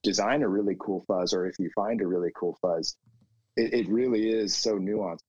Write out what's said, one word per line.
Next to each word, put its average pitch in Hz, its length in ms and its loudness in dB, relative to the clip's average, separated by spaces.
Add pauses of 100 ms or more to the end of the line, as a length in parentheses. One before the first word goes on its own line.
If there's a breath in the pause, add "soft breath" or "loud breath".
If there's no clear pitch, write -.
design 107 380 2
a 117 60 2
really 98 300 2
cool 92 300 -4
fuzz 92 260 0
or 90 120 0
if 90 120 -8
you 87 160 -2
find 107 260 0
a 98 60 0
really 87 300 0
cool - 260 -4
fuzz, 82 340 -2 (600)
it, 113 180 2
it 113 140 2
really 113 420 2
is 110 260 0
so 107 220 0
nuanced 95 500 -4